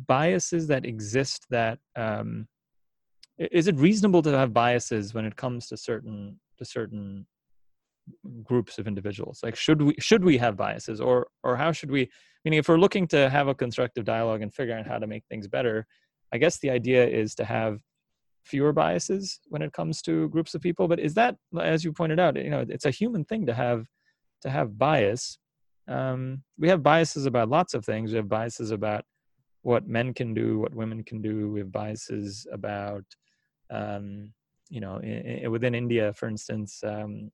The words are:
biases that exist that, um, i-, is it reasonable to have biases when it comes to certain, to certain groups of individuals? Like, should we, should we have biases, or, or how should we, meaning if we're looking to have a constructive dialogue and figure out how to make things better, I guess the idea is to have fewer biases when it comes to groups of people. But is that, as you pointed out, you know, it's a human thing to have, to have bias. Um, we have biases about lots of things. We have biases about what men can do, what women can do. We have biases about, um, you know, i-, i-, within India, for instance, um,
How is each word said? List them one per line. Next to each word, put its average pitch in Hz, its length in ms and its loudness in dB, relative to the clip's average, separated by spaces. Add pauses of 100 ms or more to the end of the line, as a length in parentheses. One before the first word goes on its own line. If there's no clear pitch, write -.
biases 165 600 2
that 135 180 0
exist 113 640 -4
that, 117 280 0 (160)
um, 110 540 -4 (920)
i-, - 140 -2
is 170 160 4
it 170 80 4
reasonable 185 460 6
to 151 80 2
have 135 240 4
biases 117 580 2
when 110 140 -4
it 107 100 -8
comes 123 300 -6
to 110 100 -10
certain, 110 640 -8 (160)
to 123 80 -14
certain 101 600 -8 (1160)
groups 120 360 -2
of 104 100 -6
individuals? 101 520 -8
Like, 117 140 -6
should 156 260 4
we, 147 200 4
should 214 240 4
we 160 140 8
have 117 180 2
biases, 107 440 -4
or, 123 280 4 (160)
or 123 120 2
how 151 140 2
should 147 220 -6
we, 131 180 2 (340)
meaning 156 140 4
if 147 100 2
we're 165 100 8
looking 190 300 4
to 143 220 6
have 143 160 4
a 135 80 2
constructive 120 500 -2
dialogue 113 380 0
and 107 100 -8
figure 117 240 -6
out 110 100 -10
how 120 120 -6
to 110 80 -6
make 110 200 -10
things 110 200 -10
better, 110 400 0 (460)
I 120 60 -2
guess 160 200 4
the 139 120 -2
idea 123 360 6
is 113 300 0
to 113 80 -4
have 110 340 -2 (640)
fewer 143 300 2
biases 175 760 0
when 156 160 -6
it 151 100 -4
comes 160 300 -4
to 160 280 0
groups 160 260 -4
of 156 40 -6
people. 175 280 0
But 170 100 2
is 151 160 -2
that, 226 220 2 (240)
as 160 240 0
you 160 80 -2
pointed 160 260 0
out, 160 160 4
you 139 160 -4
know, 131 180 0
it's - 180 -4
a 143 40 6
human 208 340 -2
thing 220 220 -4
to 117 80 0
have, 120 320 0 (560)
to 135 80 -6
have 131 260 -2
bias. 123 640 2 (480)
Um, 131 560 -6 (160)
we 160 100 2
have 180 140 4
biases 147 440 4
about 117 220 2
lots 156 260 2
of 120 100 -4
things. 110 260 -4
We 113 60 -2
have 107 120 -2
biases 113 440 -4
about 107 320 -4 (580)
what 120 240 2
men 120 280 -2
can 113 200 -4
do, 110 240 0
what 110 160 -2
women 110 300 -6
can 110 180 -10
do. 107 300 -4
We 104 80 -4
have 95 100 -10
biases 104 800 -8
about, 101 540 -8 (640)
um, 104 640 -10 (380)
you 127 100 -10
know, 95 220 -8
i-, 117 420 -8
i-, 123 40 -4
within 117 260 0
India, 117 400 2
for 113 140 -6
instance, 107 560 -8
um, 107 500 -8